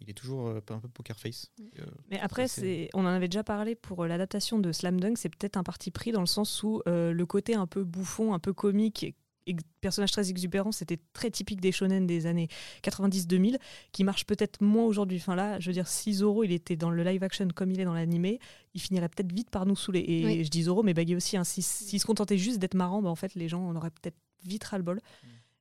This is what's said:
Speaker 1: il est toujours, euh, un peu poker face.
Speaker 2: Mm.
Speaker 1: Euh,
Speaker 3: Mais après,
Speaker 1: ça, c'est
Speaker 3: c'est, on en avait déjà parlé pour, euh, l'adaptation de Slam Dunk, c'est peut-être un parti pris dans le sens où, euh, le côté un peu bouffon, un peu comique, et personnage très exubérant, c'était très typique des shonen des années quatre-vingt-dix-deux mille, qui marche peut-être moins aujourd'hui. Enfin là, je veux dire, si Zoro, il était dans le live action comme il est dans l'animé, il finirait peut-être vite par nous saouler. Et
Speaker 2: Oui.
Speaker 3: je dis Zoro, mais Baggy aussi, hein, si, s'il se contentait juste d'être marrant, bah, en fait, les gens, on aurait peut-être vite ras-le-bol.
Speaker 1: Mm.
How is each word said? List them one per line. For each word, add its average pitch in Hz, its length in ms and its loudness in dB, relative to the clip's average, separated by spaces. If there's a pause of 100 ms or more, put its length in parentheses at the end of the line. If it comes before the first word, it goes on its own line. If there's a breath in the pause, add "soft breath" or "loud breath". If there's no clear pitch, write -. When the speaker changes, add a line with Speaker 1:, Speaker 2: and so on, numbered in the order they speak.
Speaker 1:
il 107 100 -14
est 101 40 -14
toujours, 127 340 -8
euh, 110 120 -4 (100)
un 110 80 -8
peu 113 100 -12
poker 117 300 -14
face. - 400 -10
Speaker 2:
Mm. 220 40 -18 (180)
Speaker 1:
Euh, - 40 -14 (260)
Speaker 3:
Mais 196 100 -4
après, 247 280 -2
Speaker 1:
ça, - 80 -6
c'est 226 40 -6
Speaker 3:
c'est, 180 340 -4
on 190 60 0
en 185 60 4
avait 180 220 2
déjà 185 160 -2
parlé 214 300 -2
pour, 175 300 -6
euh, 165 40 0
l'adaptation 190 500 -2
de 175 140 2
Slam 180 280 0
Dunk, 220 180 2
c'est 185 160 -4
peut-être - 220 -6
un 185 80 2
parti - 260 -8
pris - 220 -4
dans 208 80 2
le 175 60 2
sens - 360 -2
où, 214 240 0
euh, 170 260 4
le 170 140 2
côté 202 280 2
un 196 120 2
peu 196 180 -2
bouffon, 190 500 0
un 170 40 0
peu 190 140 0
comique, 208 640 2 (320)
et 180 100 -2 (240)
personnage 196 320 0
très 202 180 0
exubérant, 185 400 -2
c'était 175 280 -4 (160)
très 233 160 -2
typique 196 320 -6
des 185 100 4
shonen 190 340 2
des 170 200 2
années 170 220 0 (340 loud breath)
quatre-vingt-dix-deux 190 560 2
mille, 233 200 4 (320 loud breath)
qui 190 140 2
marche 196 220 2
peut-être 208 340 -2
moins 208 240 6
aujourd'hui. 202 320 2
Enfin 175 180 -2
là, 196 240 0
je 165 80 -6
veux 180 60 0
dire, 175 160 -2
si - 240 -2
Zoro, 208 320 4
il 175 80 2
était 170 240 0
dans 170 140 0
le 170 120 2
live 185 220 2
action 190 280 0
comme 185 200 0
il 185 80 0
est 190 60 0
dans 170 80 0
l'animé, 170 440 2 (360 soft breath)
il 180 60 -8
finirait 175 280 0
peut-être 180 240 -4
vite 220 180 -2
par 185 160 0
nous 196 100 6
saouler. 180 300 0
Et 165 200 2
Speaker 2:
Oui. 165 180 2
Speaker 3:
je 147 60 -2
dis 160 140 2
Zoro, 180 200 4
mais 185 100 6
Baggy 170 220 2
aussi, 185 220 -2
hein, 180 40 2
si, 180 200 -2
s'il 202 360 -4
se - 80 0
contentait 208 320 2
juste 214 200 2
d'être 185 160 0
marrant, 185 280 2
bah, 185 60 2
en 165 80 0
fait, - 180 -6
les 165 140 -4
gens, 175 140 -2
on 170 120 -2
aurait 165 160 -4
peut-être - 280 -10 (260)
vite 196 180 -6
ras-le-bol. 180 360 -2
Speaker 1:
Mm. - 280 -14 (340 soft breath)